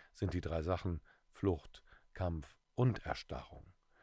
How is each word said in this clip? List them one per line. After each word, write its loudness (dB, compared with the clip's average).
sind 0
die 0
drei 0
Sachen: 0
Flucht, 0
Kampf -2
und 2
Erstarrung. -8